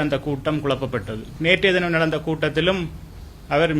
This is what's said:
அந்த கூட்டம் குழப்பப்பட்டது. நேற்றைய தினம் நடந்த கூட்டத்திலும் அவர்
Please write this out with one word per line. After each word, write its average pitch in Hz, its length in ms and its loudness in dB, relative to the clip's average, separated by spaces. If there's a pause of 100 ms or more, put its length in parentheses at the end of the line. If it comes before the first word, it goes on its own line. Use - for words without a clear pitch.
அந்த 143 140 0
கூட்டம் 147 460 -2
குழப்பப்பட்டது. 120 580 -2 (220)
நேற்றைய 185 320 4
தினம் 175 200 2
நடந்த 160 220 2 (100)
கூட்டத்திலும் 160 540 0 (680)
அவர் 156 320 4